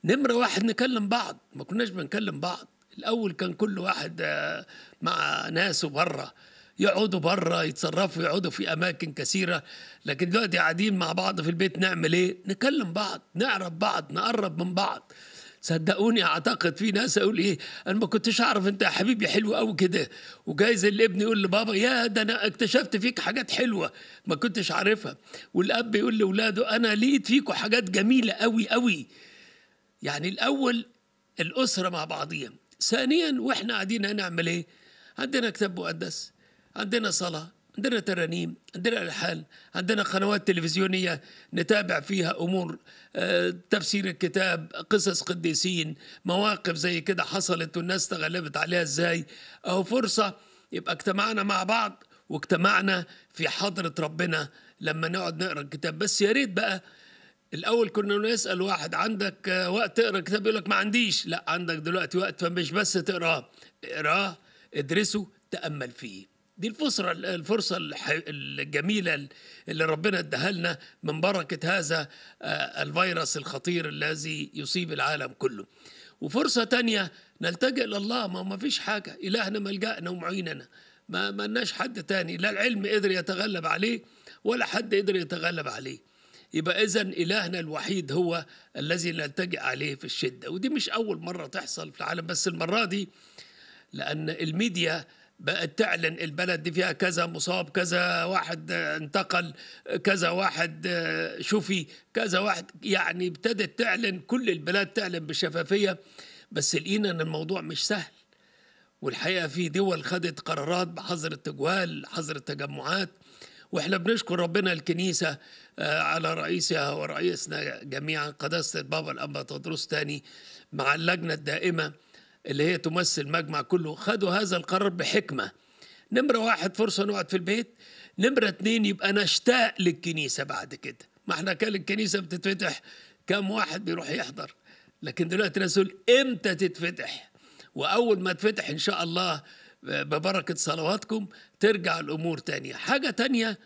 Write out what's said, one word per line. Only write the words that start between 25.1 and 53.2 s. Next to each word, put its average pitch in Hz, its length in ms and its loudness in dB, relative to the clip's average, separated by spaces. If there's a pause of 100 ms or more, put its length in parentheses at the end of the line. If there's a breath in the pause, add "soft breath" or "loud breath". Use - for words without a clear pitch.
والأب 220 400 2
يقول 220 240 4
لأولاده: 214 580 2
"أنا 226 180 4
لقيت 247 320 4
فيكوا 226 280 4
حاجات 214 360 0
جميلة 214 420 4
أوي 226 340 2
أوي." 214 400 2 (960 loud breath)
يعني 147 260 -2
الأول 247 580 0 (540)
الأسرة 185 480 0
مع 165 160 -4
بعضيها. 151 480 -6 (280)
ثانيًا، 269 600 2
وإحنا 233 340 0
قاعدين 196 300 0
هنعمل 180 420 -2
إيه؟ 170 200 -2 (520 loud breath)
عندنا 254 320 0
كتاب 180 300 -2
مقدس، 170 520 -6 (440 soft breath)
عندنا 214 340 0
صلاة، 165 380 -2 (280)
عندنا 233 240 0
ترانيم، 170 540 -2 (200)
عندنا 208 280 0
ألحان، 165 420 -4 (300 loud breath)
عندنا 190 280 0
قنوات 196 460 2
تلفزيونية 175 720 2 (340 loud breath)
نتابع 175 460 2
فيها 175 400 0
أمور، 175 380 0 (380 loud breath)
آه، 180 380 2 (160)
تفسير 202 340 2
الكتاب، 180 680 0 (180)
قصص 196 320 4
قديسين، 165 720 0 (300 loud breath)
مواقف 185 500 2
زي 170 260 0
كده 185 220 0
حصلت 170 540 0
والناس 175 320 0
تغلبت 165 480 -4
عليها 170 260 2
إزاي. 170 440 0 (400 loud breath)
أهو 185 160 2
فرصة 208 540 2 (360 loud breath)
يبقى - 200 -4
اجتمعنا 202 500 0
مع 196 200 2
بعض 214 420 0 (240 soft breath)
واجتمعنا 185 800 2 (280 loud breath)